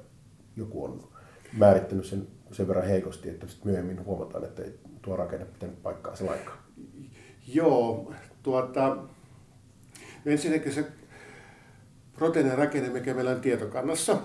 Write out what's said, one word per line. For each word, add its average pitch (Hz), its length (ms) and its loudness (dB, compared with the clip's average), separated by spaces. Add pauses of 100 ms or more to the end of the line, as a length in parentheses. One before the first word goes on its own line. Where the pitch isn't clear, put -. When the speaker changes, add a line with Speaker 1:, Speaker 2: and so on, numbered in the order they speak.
(560)
Speaker 1:
joku 92 300 -8
on 64 180 -10 (500)
määrittänyt 98 520 6
sen 98 220 -8 (240)
sen 98 160 -4
verran 92 200 2
heikosti, 92 420 -2
että 82 180 -12
sit - 180 -12
myöhemmin 90 400 -2
huomataan, 92 380 -6
että - 200 -10
ei - 160 -14 (220)
tuo 92 140 -6
rakenne 87 300 -6
pitänyt - 380 -14
paikkaansa - 420 -8
lainkaan? - 320 -6 (880)
Speaker 2:
Joo, 123 640 4 (300)
tuota, 131 540 2 (1300)
ensinnäkin 151 480 2
se 143 120 0 (1300)
proteiinin 156 420 4
rakenne, 143 320 2
mikä 123 240 -4
meillä 127 180 0
on 123 100 -2
tietokannassa, 131 840 0